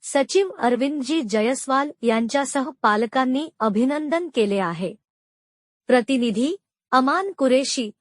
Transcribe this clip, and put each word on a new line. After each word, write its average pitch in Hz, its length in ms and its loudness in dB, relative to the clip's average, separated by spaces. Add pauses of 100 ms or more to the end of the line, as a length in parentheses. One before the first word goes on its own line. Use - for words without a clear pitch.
सचिव 349 480 0 (100)
अरविंदजी 269 640 0
जयस्वाल 262 680 -2 (100)
यांच्यासह 247 680 0 (120)
पालकांनी 254 680 0 (100)
अभिनंदन 294 760 0
केले 208 220 0
आहे. 170 380 -4 (920)
प्रतिनिधी 247 680 2 (360)
अमान 302 400 2
कुरेशी 262 680 0